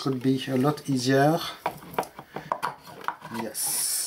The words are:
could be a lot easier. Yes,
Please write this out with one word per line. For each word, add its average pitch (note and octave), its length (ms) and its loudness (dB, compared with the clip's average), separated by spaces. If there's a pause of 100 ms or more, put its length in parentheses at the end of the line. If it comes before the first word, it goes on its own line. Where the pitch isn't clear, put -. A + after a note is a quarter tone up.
could C3 220 -2
be C3 260 4
a C3+ 80 2
lot C#3+ 320 2
easier. C#3 500 6 (2000)
Yes, - 160 -8 (480)